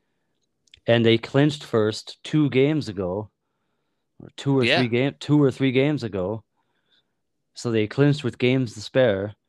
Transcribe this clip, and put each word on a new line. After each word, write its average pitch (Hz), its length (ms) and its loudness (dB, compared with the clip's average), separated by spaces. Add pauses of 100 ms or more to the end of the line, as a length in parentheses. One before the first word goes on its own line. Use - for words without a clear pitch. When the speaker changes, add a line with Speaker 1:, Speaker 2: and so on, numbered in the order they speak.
(880)
Speaker 1:
And 117 160 4
they 113 140 6
clinched 147 480 0
first - 600 -4
two 151 260 0
games 135 400 0
ago, 98 400 -6 (920)
or 50 140 -20
two 139 220 0
or 127 60 2
Speaker 2:
Yeah. 139 160 2
Speaker 1:
three 123 80 0
game-, 127 300 0
two 147 240 2
or 135 80 4
three 135 220 -2
games 135 320 0
ago. 98 400 -6 (1120)
So - 160 -8
they 110 160 0
clinched 143 380 0
with 117 120 -4
games 127 380 0
to 107 80 -16
spare. 104 520 0 (140)